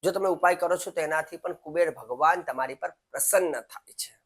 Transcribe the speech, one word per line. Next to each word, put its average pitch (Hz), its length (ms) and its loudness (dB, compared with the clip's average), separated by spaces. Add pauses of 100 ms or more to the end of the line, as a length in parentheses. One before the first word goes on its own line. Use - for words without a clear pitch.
જો 180 100 2
તમે 190 160 0
ઉપાય 180 260 4
કરો 175 220 0
છો, 180 140 -6
તો 175 100 -4
એનાથી 156 360 -2
પણ 180 160 -8
કુબેર 160 380 0
ભગવાન 151 520 0
તમારી 131 320 -4
પર 175 160 -8
પ્રસન્ન 151 720 0
થાય - 320 -18
છે. - 220 -12 (100)